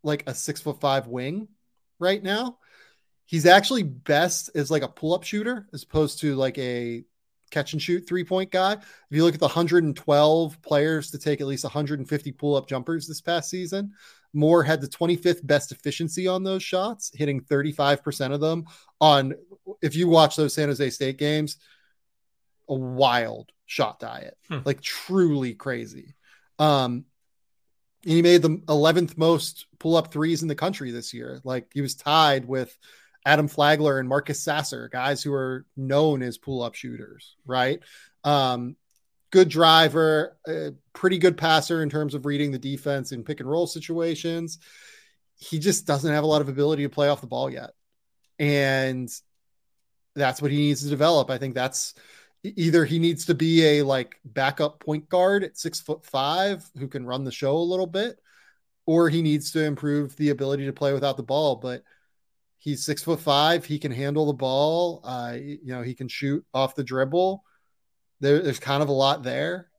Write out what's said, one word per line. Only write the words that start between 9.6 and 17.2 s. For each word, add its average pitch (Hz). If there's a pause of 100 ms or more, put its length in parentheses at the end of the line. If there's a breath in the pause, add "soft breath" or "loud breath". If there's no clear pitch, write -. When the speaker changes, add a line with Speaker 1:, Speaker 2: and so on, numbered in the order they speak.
Speaker 1:
and 151
twelve 151
players 151
to 143
take 147
at 139
least 135
a 131
hundred 147
and 127
fifty 147
pull-up 139
jumpers 156
this 156
past 170
season, 185 (420 soft breath)
Moore 156
had 151
the 135
twenty-fifth 170
best 139
efficiency 165
on 185
those 190
shots, 202
hitting 139